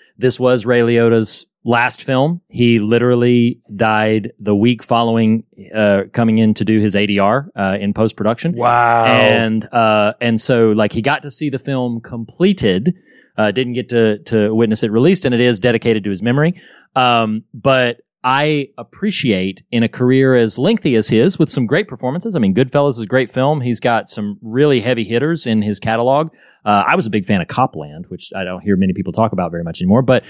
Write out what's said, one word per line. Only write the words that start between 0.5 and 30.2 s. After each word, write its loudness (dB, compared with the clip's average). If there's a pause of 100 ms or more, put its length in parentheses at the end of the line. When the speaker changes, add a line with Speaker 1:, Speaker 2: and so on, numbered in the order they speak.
Speaker 1:
Ray 2
Liotta's 2 (180)
last 0
film. 0
He 2
literally 2 (140)
died 0
the -2
week 2
following, 2 (320)
uh, 2 (100)
coming 2
in 4
to -4
do 2
his 0
A 0
D 0
R, 0
uh, -2
in -4
post-production. -2
Speaker 2:
Wow. 2
Speaker 1:
And, 2
uh, 2
and 0
so, 2
like, 0
he -4
got -2
to -12
see -6
the -6
film -6
completed, -2 (420)
uh, 2
didn't -2
get -6
to, 2
to 0
witness 2
it 0
released, 2
and -2
it 0
is 2
dedicated 0
to -4
his -6
memory. 0 (340)
Um, 0
but 0 (240)
I 0 (100)
appreciate -4
in 0
a 0
career 2
as 2
lengthy 0
as 2
his, 2
with 2
some -2
great -2
performances. -8
I -2
mean, 2
Goodfellas 0
is -8
a -8
great -2
film. 0
He's -4
got -2
some -8
really 0
heavy -2
hitters -2
in 0
his -2
catalog. 0 (340)
Uh, 2
I 2
was 0
a -8
big -2
fan 0
of -4
Copland, -6
which -14
I -8
don't -10
hear 0
many 2
people -8
talk 0
about -4
very -8
much -8
anymore. 2
But, 2